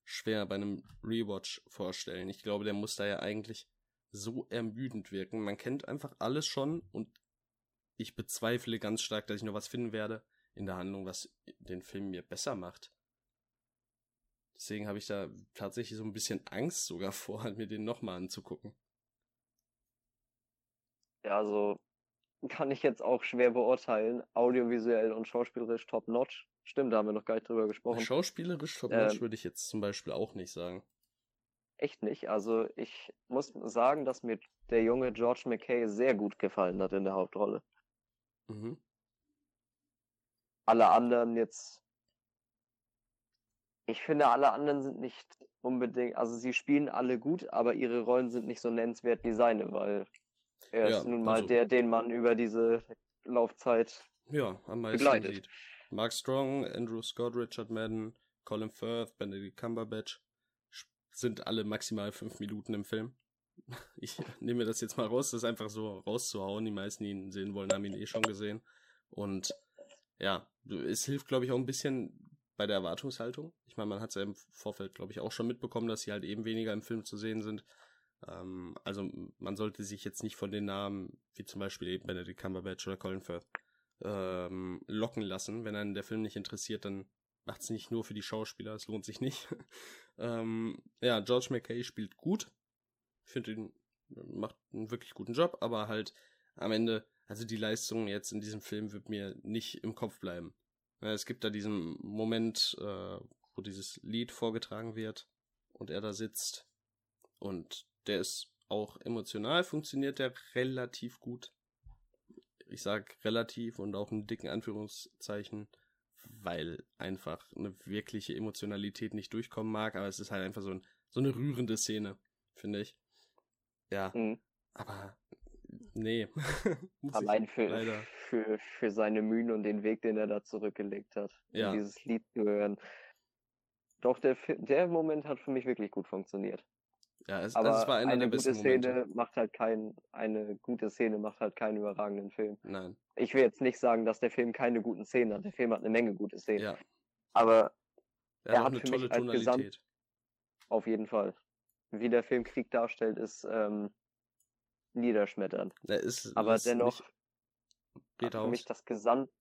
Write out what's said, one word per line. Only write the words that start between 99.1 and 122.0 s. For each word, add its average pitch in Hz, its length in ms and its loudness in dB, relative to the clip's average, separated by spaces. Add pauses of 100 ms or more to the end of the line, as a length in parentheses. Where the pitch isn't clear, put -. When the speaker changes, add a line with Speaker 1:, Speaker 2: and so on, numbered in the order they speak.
Speaker 1:
nicht - 380 -6
im 110 140 -6
Kopf - 240 -6
bleiben. 87 340 -8 (460)
Ja, 107 140 -2
es 104 120 -4
gibt - 200 -6
da 110 40 2
diesen 101 520 -4
Moment, 110 800 0
äh, - 20 -8 (720)
wo - 80 -8
dieses 98 400 -10
Lied 117 300 -4
vorgetragen 113 640 -4
wird 110 320 -8 (420)
und - 180 -12
er 87 120 -4
da 107 100 -4
sitzt - 560 -6 (720)
und 95 500 -8 (200)
der 101 120 2
ist - 320 -6 (160)
auch 104 320 -4
emotional, 117 640 -2
funktioniert 139 560 -4
der 127 140 -2 (200)
relativ 127 680 -4
gut. 123 320 -12 (1120)
Ich - 160 -14
sag 101 420 -4
relativ 113 560 -2
und 101 160 -4
auch 101 160 -4
in 107 160 -4
dicken 110 220 -8
Anführungszeichen, 104 1200 -8 (720)
weil 85 420 -4 (140)
einfach - 580 -8
eine 98 180 -6 (120)
wirkliche 104 500 -6
Emotionalität 104 800 -4
nicht 107 200 -6
durchkommen 110 380 -4
mag, 107 240 -2
aber 98 120 -2
es 95 120 -6
ist 104 120 -10
halt 98 120 -2
einfach 101 180 -6
so 98 100 -4
ein, 92 140 -8 (240)
so - 120 -4
eine 135 140 4
rührende 120 420 0
Szene, 104 400 -2 (380)